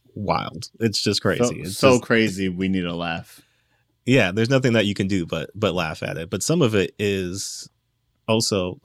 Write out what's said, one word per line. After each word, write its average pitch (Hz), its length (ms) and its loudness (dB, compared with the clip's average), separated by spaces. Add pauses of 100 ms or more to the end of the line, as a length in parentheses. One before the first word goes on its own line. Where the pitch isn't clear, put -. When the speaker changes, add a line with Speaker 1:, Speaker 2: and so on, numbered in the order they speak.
(160)
Speaker 1:
wild. - 540 -4 (100)
It's 110 220 0
just 104 200 0
crazy. 92 220 0
Speaker 2:
So, 123 180 0
Speaker 1:
It's 90 160 -10
Speaker 2:
so 135 140 6
Speaker 1:
just 120 120 4
Speaker 2:
crazy, 98 460 2
we 90 180 -2
need 92 180 0
a 85 100 -6
laugh. 85 440 -8 (680)
Speaker 1:
Yeah, 120 260 4
there's 113 180 0
nothing 127 240 4
that 110 120 4
you 101 80 0
can 98 140 0
do 92 180 0
but, 80 300 -6
but 98 180 0
laugh 82 300 -4
at 95 140 -6
it. 82 120 -8
But 98 140 -4
some 165 180 0
of 110 140 2
it 92 240 2
is 98 680 -4 (580)
also 107 580 0